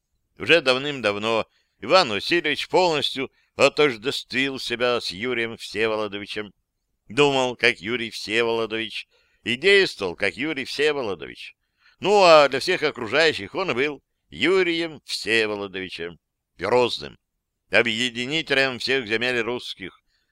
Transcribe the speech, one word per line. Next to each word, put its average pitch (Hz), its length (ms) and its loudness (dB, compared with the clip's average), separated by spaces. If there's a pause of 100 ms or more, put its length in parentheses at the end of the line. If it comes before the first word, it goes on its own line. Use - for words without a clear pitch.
(400)
Уже 147 200 4
давным-давно 117 840 0 (360)
Иван 156 280 4
Васильевич 147 580 -2
полностью 151 640 0 (240)
отождествил 131 1000 0
себя 120 420 -2
с - 120 -8
Юрием 117 460 -4
Всеволодовичем, 107 920 -4 (560)
думал, 131 480 2
как 117 240 2
Юрий 113 300 -4
Всеволодович, 113 1000 -2 (360)
и 117 120 0
действовал, 156 600 2
как 95 200 -4
Юрий 131 300 -6
Всеволодович. 107 880 -4 (440)
Ну, 202 240 4
а 156 260 10
для 131 100 -2
всех 180 220 0
окружающих 120 720 0
он 165 220 -4
был 139 280 -2 (260)
Юрием 165 760 0
Всеволодовичем 98 1120 -4 (400)
Грозным, 98 600 0 (500)
объединителем 123 1120 -4
всех 131 260 -4
земель 117 360 -2
русских, 107 600 -10 (300)